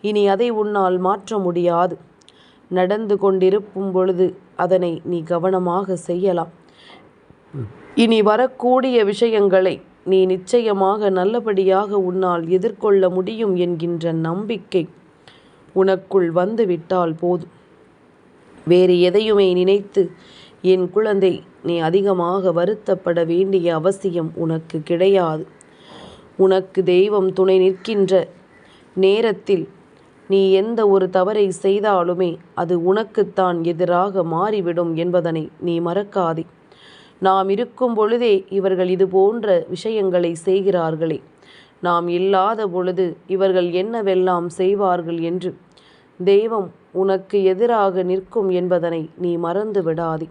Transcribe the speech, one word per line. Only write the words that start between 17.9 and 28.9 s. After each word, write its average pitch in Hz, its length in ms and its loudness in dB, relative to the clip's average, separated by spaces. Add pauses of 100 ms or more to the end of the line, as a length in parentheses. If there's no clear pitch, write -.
வேறு 180 340 4
எதையுமே 202 520 2
நினைத்து, 196 480 0 (640)
என் 185 260 4
குழந்தை, 196 460 0 (280)
நீ 170 180 -2
அதிகமாக 185 680 0
வருத்தப்பட 175 760 -2
வேண்டிய 180 500 0
அவசியம் 170 600 -2
உனக்கு 160 480 -6
கிடையாது. 170 600 0 (920)
உனக்கு 190 460 2
தெய்வம் 190 500 2
துணை 190 240 2
நிற்கின்ற 185 560 0 (840)